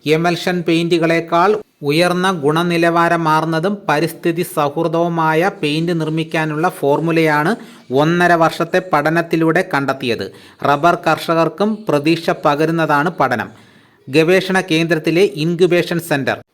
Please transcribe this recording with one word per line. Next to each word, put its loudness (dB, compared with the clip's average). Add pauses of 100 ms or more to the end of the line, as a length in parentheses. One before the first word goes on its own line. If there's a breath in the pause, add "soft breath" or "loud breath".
(140)
എമൽഷൻ -2 (100)
പെയിന്റുകളേക്കാൾ 2 (400)
ഉയർന്ന 2 (160)
ഗുണനിലവാരമാർന്നതും 2 (140)
പരിസ്ഥിതി -2 (100)
സൗഹൃദവുമായ 0 (120)
പെയിന്റ് -2
നിർമ്മിക്കാനുള്ള -2 (120)
ഫോർമുലയാണ് 2 (500 loud breath)
ഒന്നര 4 (100)
വർഷത്തെ 0 (120)
പഠനത്തിലൂടെ 0 (100)
കണ്ടെത്തിയത്. -2 (460 loud breath)
റബ്ബർ 2 (120)
കർഷകർക്കും 0 (160)
പ്രതീക്ഷ 0 (100)
പകരുന്നതാണ് 0
പഠനം. 0 (580 soft breath)
ഗവേഷണ 2 (120)
കേന്ദ്രത്തിലെ 0 (200)
ഇൻക്യുബേഷൻ 0
സെന്റർ -2 (160)